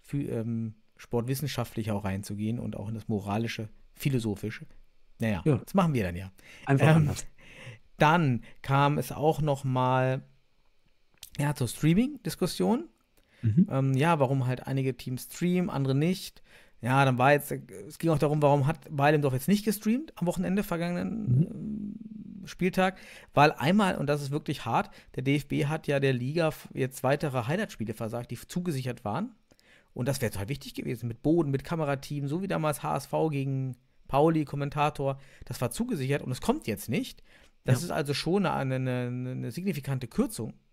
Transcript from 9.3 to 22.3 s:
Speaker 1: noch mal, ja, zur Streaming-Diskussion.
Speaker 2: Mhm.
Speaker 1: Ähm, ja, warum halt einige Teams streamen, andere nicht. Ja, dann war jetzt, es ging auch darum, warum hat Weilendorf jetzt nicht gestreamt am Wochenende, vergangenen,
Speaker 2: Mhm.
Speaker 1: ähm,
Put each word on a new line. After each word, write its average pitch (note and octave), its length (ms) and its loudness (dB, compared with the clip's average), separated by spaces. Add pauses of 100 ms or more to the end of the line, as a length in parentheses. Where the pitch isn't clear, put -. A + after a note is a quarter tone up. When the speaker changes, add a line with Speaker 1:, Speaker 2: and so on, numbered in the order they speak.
Speaker 1:
noch C#3+ 200 0
mal, C3 600 2 (1160)
ja, C#3+ 160 0
zur B2 140 -2
Streaming-Diskussion. G3 1200 0 (540)
Speaker 2:
Mhm. A#2+ 280 4
Speaker 1:
Ähm, C3+ 220 2
ja, D#3 260 4
warum C3 280 2
halt B2+ 200 -4
einige C3 300 -2
Teams B2+ 280 -8
streamen, F3 440 0
andere C3+ 260 0
nicht. E3 480 -2 (380)
Ja, C3 240 4
dann B2+ 140 4
war C3 140 8
jetzt, C#3 200 2 (340)
es D3+ 120 -16
ging E3 100 0
auch D#3 100 4
darum, D3+ 220 2
warum C#3+ 260 6
hat D#3+ 120 0 (100)
Weilendorf C#3+ 460 4
jetzt C3 140 -2
nicht G#3 180 4
gestreamt A3 500 -2
am F3 100 -2
Wochenende, F#3 360 0
vergangenen, F3 640 -4
Speaker 2:
Mhm. B2 160 4
Speaker 1:
ähm, - 1040 -8